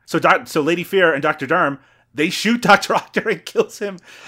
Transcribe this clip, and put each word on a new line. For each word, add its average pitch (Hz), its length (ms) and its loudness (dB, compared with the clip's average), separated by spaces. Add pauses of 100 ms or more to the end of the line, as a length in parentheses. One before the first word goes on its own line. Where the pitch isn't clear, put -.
So - 140 -2
Doc-, 170 300 2
so 165 100 -2
Lady 170 240 0
Fear 175 300 2
and 139 100 -4
Doctor 151 240 -2
Darm, 151 320 0 (340)
they 156 160 -2
shoot 226 320 -2
<laughs> - 80 2
Doctor 208 260 4
Octor - 360 -4
and 170 140 -8
kills - 340 -4
him. 202 160 -8 (320)